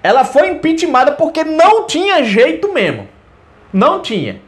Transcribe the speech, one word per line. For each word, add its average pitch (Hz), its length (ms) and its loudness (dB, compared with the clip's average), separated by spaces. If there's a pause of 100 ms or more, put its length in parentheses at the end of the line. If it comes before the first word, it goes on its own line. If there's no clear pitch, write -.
ela 254 240 2
foi 349 240 2
impeachmentada 302 600 0
porque 320 320 -2
não 339 420 2
tinha 359 380 0
jeito 294 500 0
mesmo. 139 340 -4 (640)
Não 302 300 0
tinha. 196 460 -8